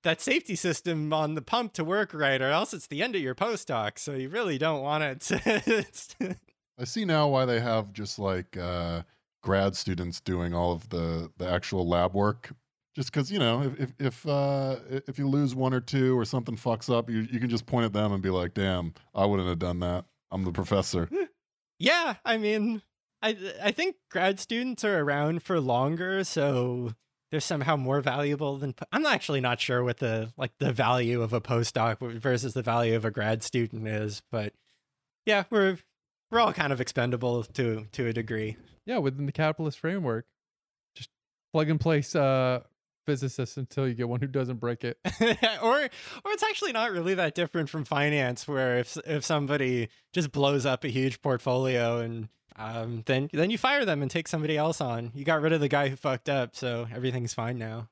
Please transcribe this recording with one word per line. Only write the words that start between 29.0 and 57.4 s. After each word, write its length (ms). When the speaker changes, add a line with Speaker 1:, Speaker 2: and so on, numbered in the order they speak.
Speaker 1:
actually 360
not 180
sure 240
what 140
the, 400
like, 220
the 120
value 500
of 120
a 80
postdoc 580
w-, 200
versus 340
the 80
value 340
of 80
a 80
grad 320
student 420
is, 360
but 220
yeah, 240
we're, 280
we're 80
all 140
kind 180
of 80
expendable 640
to, 480
to 160
a 60
degree. 420
Speaker 3:
Yeah, 140
within 260
the 80
capitalist 460
framework, 460
just 140
plug 180
and 120
place, 340
uh, 460
physicists 520
until 280
you 80
get 140
one 140
who 60
doesn't 340
break 240
it. 120
Speaker 1:
<laughs> 180
Or, 180
or 60
it's 120
actually 300
not 180
really 240
that 200
different 340
from 160
finance, 600
where 320
if 180
s-, 80
if 200
somebody 640
just 200
blows 320
up 180
a 60
huge 320
portfolio 800
and, 280
um, 480
then, 280
then 160
you 80
fire 280
them 160
and 100
take 160
somebody 300
else 240
on. 340
You 100
got 160
rid 120
of 80
the 80
guy 200
who 60
fucked 340
up, 260
so 380
everything's 400
fine 240